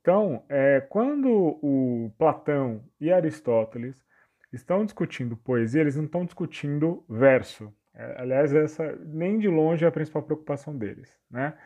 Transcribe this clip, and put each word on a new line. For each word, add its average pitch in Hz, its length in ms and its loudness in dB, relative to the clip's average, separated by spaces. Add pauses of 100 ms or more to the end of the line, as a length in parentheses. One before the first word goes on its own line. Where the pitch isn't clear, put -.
Então, 180 480 2
é, 139 400 4
quando 269 400 0 (340)
o 127 540 0
Platão 139 680 0 (160)
e 156 120 0
Aristóteles 123 880 -2 (500)
estão 180 320 -2
discutindo 135 520 -6
poesia, 120 440 0
eles 147 160 0
não 156 80 -4
estão 175 200 -4
discutindo 160 840 -4
verso. 113 640 2 (220)
É, 117 260 -14
aliás, 135 340 0
essa 151 520 -2
nem 170 320 -4
de 208 100 0
longe 160 360 2
é 170 40 6
a 160 40 0
principal 156 300 -6
preocupação 151 540 -8
deles, - 420 -10 (120)
né? 139 240 -6 (120)